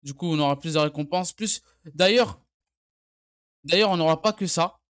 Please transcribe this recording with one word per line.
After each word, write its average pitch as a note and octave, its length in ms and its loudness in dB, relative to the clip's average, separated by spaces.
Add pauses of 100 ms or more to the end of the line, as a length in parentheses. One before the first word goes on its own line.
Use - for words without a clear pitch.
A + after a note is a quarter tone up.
Du C#3+ 100 -14
coup, F3 120 -8
on D#3+ 120 0
aura C#3+ 180 2
plus D#3 180 -8
de D#3 40 2
récompenses. D3+ 540 -4
Plus, - 300 -6 (220)
d'ailleurs, F3+ 560 0 (1200)
d'ailleurs, F#3+ 260 4
on F3+ 60 2
n'aura D#3+ 260 2
pas G#3+ 100 2
que G3+ 140 -6
ça. E3+ 320 -2 (100)